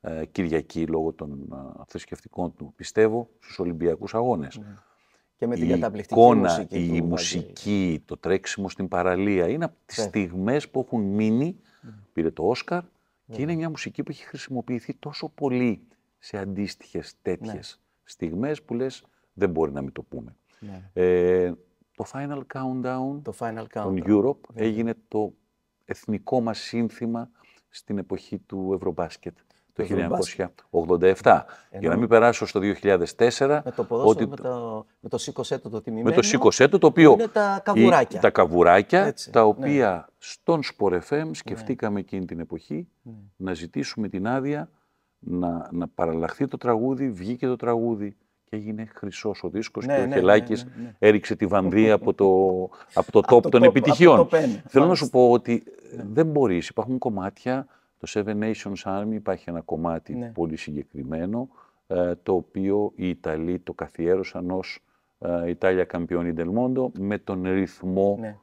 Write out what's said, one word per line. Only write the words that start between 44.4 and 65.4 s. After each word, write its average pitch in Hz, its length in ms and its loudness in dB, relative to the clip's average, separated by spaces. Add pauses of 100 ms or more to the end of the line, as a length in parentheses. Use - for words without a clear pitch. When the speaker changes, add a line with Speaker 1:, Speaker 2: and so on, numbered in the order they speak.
Speaker 1:
να... 87 520 -6
να 85 160 -6
παραλλαχθεί 82 600 -4
το 127 100 -10
τραγούδι, 123 540 -2
βγήκε 107 360 -6
το 127 80 -2
τραγούδι, 113 600 -2 (360)
και 110 60 -8
έγινε 107 360 -10
χρυσός 101 500 -8
ο 87 60 -6
δίσκος 107 360 -8
Speaker 2:
Ναι, 139 80 -2
Speaker 1:
και 139 60 2
ο 127 40 0
Speaker 2:
ναι, 127 60 -2
ναι, 139 60 -4
Speaker 1:
Χελάκης 107 480 4
Speaker 2:
ναι, - 80 -18 (120)
ναι. 117 160 -16
Speaker 1:
έριξε 104 360 4
τη 107 100 0
βανδία 98 480 4
από 101 200 2
το, 98 140 2 (640)
από - 180 -2
το 110 120 6
Speaker 2:
<laughs> - 20 -2
Από 123 120 8
Speaker 1:
top 113 40 10
Speaker 2:
το - 80 -4
Speaker 1:
των 120 120 6
Speaker 2:
top, - 40 8
Speaker 1:
επιτυχιών. 143 540 8
Speaker 2:
από - 100 4
το 165 80 2
top - 20 6
πεν, 143 100 0
Speaker 1:
Θέλω 101 120 -6 (120)
να 135 60 8
Speaker 2:
μάλιστα. 156 260 4
Speaker 1:
σου 120 60 -8
πω 127 200 6
ότι 120 320 0 (320)
Speaker 2:
Ναι. - 80 -12 (100)
Speaker 1:
δεν 156 120 4
μπορείς, 123 420 0
υπάρχουν 131 300 -6
κομμάτια, 117 720 -6 (320)
το - 100 -14
Seven 104 340 -4
Nations 104 400 -6
Army, 101 280 -6
υπάρχει 101 380 -6
ένα 85 120 -8
κομμάτι 82 540 -6
Speaker 2:
Ναι. 120 160 -10
Speaker 1:
πολύ 82 260 -6
συγκεκριμένο, 80 920 -8 (380)
ε, 90 240 -2 (120)
το 95 100 -2
οποίο 98 640 -2
οι 95 140 -6
Ιταλοί 85 500 -6
το - 140 -12
καθιέρωσαν 90 800 -4
ως, - 320 -8 (360)
ε, 87 400 -4